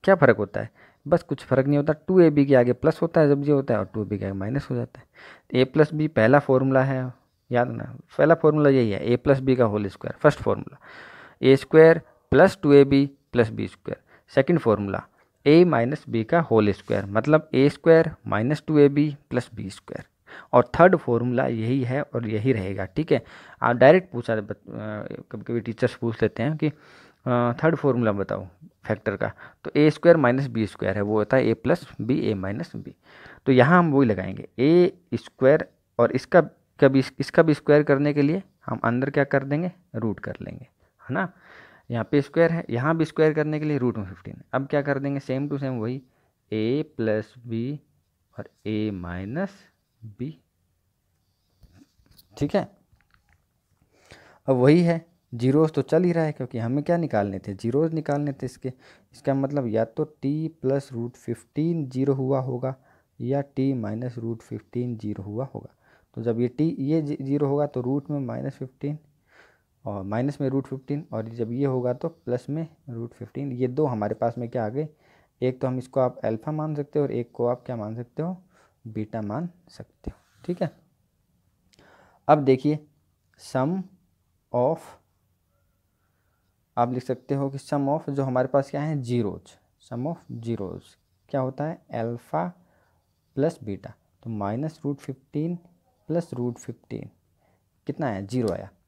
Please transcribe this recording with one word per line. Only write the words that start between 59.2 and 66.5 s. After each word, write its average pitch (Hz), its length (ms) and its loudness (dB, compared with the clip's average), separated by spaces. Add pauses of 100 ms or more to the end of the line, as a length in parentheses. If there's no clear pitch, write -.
मतलब 135 340 -2
या 110 180 0
तो - 180 -6 (200)
t 135 60 -2 (320)
प्लस 135 320 -2
रूट 120 220 -8
फिफ्टीन 151 760 -4
ज़ीरो 131 240 0
हुआ 135 260 0
होगा 131 360 -6 (440)
या 135 240 -2 (100)
t 135 220 0
माइनस 117 420 -6
रूट 113 240 -8
फिफ्टीन 120 560 -8
ज़ीरो 104 260 -8
हुआ 107 320 -8
होगा। - 180 -14 (440)
तो 117 40 -10
जब 113 180 -2
ये 123 120 2